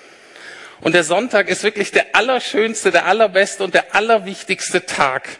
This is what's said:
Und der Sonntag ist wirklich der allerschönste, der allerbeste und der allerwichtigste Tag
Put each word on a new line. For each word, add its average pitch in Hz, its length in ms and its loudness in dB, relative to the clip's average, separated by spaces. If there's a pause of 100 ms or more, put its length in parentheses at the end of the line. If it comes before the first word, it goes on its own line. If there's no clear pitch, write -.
(840)
Und 160 120 0
der 175 80 4
Sonntag 190 460 0
ist 180 160 -2
wirklich 208 280 -2
der - 220 0
allerschönste, 220 760 0
der 165 160 2
allerbeste 196 580 2
und 180 80 -6
der - 220 0
allerwichtigste 196 880 -2
Tag - 440 -2 (120)